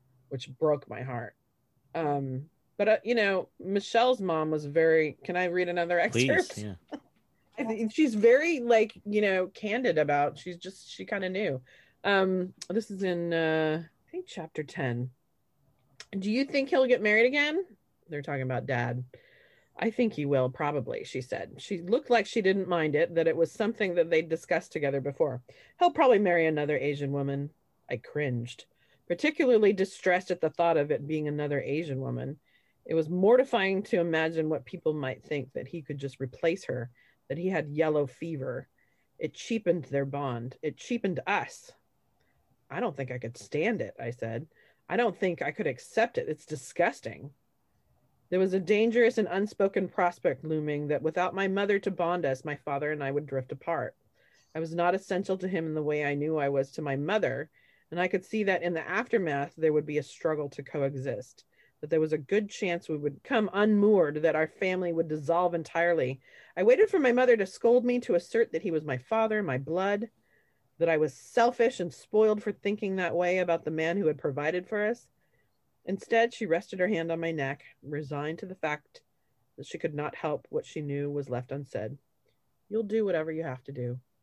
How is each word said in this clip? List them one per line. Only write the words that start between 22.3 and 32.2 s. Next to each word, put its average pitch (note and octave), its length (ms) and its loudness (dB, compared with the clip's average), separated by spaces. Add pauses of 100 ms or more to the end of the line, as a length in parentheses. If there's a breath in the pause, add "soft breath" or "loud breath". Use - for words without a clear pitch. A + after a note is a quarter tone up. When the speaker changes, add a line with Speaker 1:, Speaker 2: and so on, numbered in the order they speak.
Speaker 1:
didn't F#3+ 260 2
mind D#3+ 260 0
it, E3 220 2
that E3 120 4
it C#3+ 80 2
was E3 160 2
something G#3 440 -2
that E3+ 140 2
they'd E3 180 2
discussed E3 440 -4
together C#3 280 -2
before. C#3 420 -2 (380 soft breath)
"He'll F4 120 6
probably B3+ 280 6
marry F3 260 4
another D3 320 0
Asian C#3+ 340 -2
woman." C#3 400 -4 (360)
I B2+ 80 -4
cringed, B2 720 -6 (420)
particularly A#3 640 4
distressed F#3 580 0
at F3 100 -2
the D#3 100 2
thought E3+ 260 2
of D3 160 2
it C#3 160 -2
being D3+ 200 -2
another D3 320 -2
Asian C#3+ 400 -4
woman. B2+ 400 -6 (440)